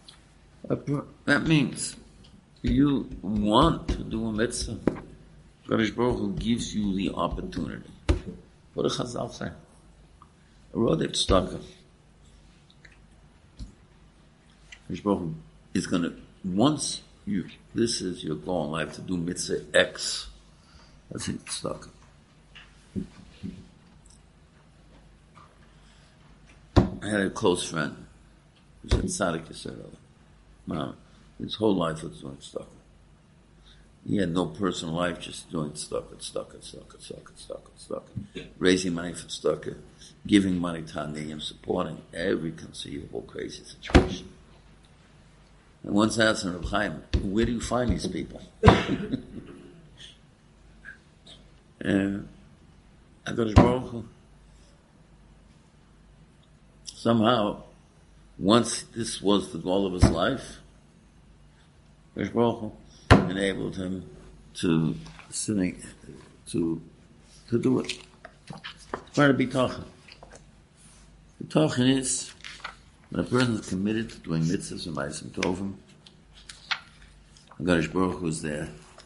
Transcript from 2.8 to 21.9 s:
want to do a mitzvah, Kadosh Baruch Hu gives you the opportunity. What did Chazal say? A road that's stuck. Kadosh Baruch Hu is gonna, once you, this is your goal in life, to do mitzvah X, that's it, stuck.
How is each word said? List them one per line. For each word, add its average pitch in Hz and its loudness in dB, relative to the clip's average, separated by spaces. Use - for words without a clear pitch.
want 107 4
to - -2
do 110 -4
a 110 -2
mitzvah, 117 -2
Kadosh 107 2
Baruch 117 2
Hu 104 -2
gives 107 -2
you 101 0
the 95 0
opportunity. 73 -4
What - 0
did - 2
Chazal - -4
say? 82 -8
A - -14
road 113 4
that's 160 -2
stuck. - 4
Kadosh 87 -6
Baruch 98 4
Hu 82 -4
is 90 0
gonna, 85 0
once 113 2
you, 98 -2
this 117 0
is 92 -6
your 78 -4
goal 80 -2
in 76 -4
life, 78 -4
to - -14
do 92 -4
mitzvah 87 -4
X, - 2
that's - -6
it, - -8
stuck. - -6